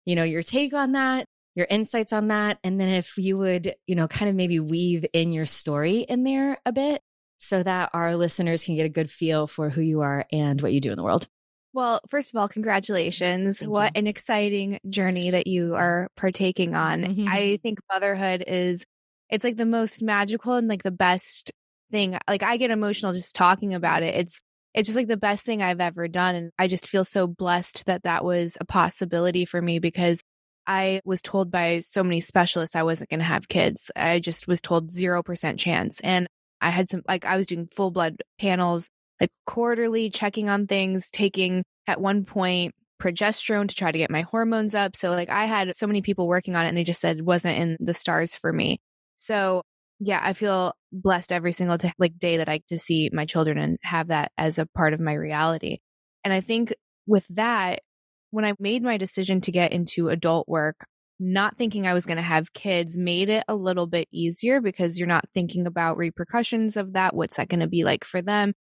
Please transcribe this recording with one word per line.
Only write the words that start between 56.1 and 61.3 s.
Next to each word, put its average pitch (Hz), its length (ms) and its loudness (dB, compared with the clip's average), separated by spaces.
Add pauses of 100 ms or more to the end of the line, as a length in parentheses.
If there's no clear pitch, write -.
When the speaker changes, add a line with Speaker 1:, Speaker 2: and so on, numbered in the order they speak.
Speaker 2:
And 190 80 0
I 190 80 2
think 226 320 0 (340)
with 202 220 4
that, 202 520 0 (500)
when 214 120 -2
I 208 160 0
made 220 240 -2
my 233 140 0
decision 190 440 0
to 185 100 -2
get 175 200 4
into 170 380 0
adult 165 400 2
work, 156 380 -2 (320)
not 190 360 0